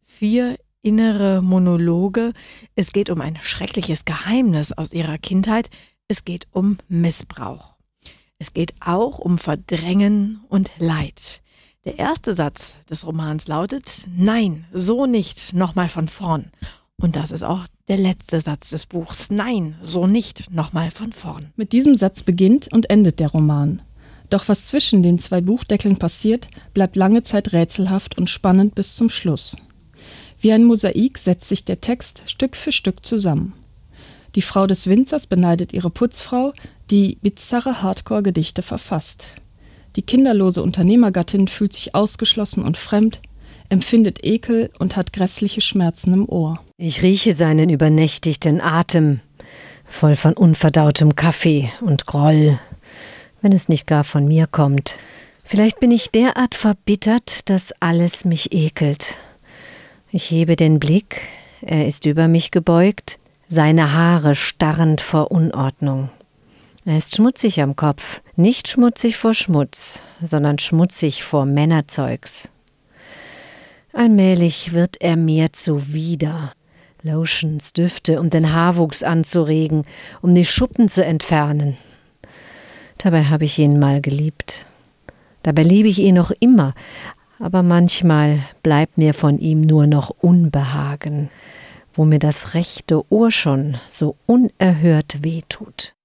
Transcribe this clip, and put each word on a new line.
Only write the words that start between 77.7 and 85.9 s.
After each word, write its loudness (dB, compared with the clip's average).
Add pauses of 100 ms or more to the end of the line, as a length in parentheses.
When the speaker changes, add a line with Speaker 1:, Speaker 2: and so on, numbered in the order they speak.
Speaker 3:
Düfte, -2
um 0
den 2
Haarwuchs 0
anzuregen, 0 (400)
um 4
die 6
Schuppen 0
zu 2
entfernen. -2 (1200)
Dabei 2
habe 2
ich -4
ihn 4
mal 2
geliebt. -6 (760)
Dabei 2
liebe 6
ich 2